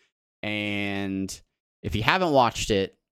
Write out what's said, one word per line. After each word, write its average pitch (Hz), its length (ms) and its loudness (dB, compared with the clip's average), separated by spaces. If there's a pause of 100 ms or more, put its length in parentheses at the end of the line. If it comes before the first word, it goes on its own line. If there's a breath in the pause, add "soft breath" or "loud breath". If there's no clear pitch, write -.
(440)
And 101 1000 -4 (420)
if - 120 -4
you 104 80 -2
haven't 175 280 4
watched 120 400 4
it, 98 260 0 (140)